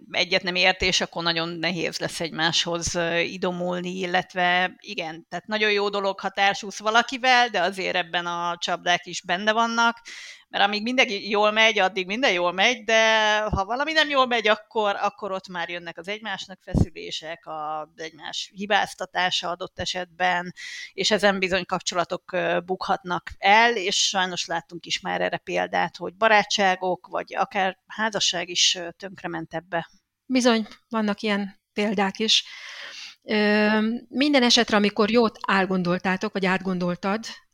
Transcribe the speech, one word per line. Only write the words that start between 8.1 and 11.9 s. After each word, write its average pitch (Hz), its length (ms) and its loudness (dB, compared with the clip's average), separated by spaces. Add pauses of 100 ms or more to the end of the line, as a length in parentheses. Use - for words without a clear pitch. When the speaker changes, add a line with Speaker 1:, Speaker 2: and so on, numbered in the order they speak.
Speaker 1:
a 175 340 -4
csapdák 175 460 0
is 175 160 -10
benne 190 300 0
vannak, 233 460 2 (560)
mert 190 120 2
amíg 208 160 0
mindenki 240 480 0
jól 214 220 4
megy, 220 280 4
addig 190 260 2